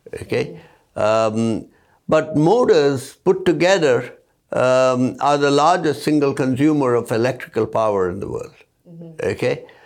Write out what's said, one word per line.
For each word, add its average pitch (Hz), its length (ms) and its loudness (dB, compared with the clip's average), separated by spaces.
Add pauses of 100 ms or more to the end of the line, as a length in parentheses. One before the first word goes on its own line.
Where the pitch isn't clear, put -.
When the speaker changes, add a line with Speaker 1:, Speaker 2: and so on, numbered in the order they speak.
(220)
Speaker 1:
okay? 147 380 -6 (340)
Um, 110 720 -2 (420)
but 156 280 0
motors 151 800 2
put 185 280 0
together, 160 720 2 (380)
um, 127 680 2
are 143 160 2
the 143 140 2
largest 156 540 2
single 143 280 2
consumer 131 640 0
of 117 160 -2
electrical 117 560 -2
power 107 420 0
in 95 120 -6
the - 80 -10
world, - 260 -10 (340)
Speaker 2:
Mm-hmm. 165 440 -10
Speaker 1:
okay? 139 320 -4 (220)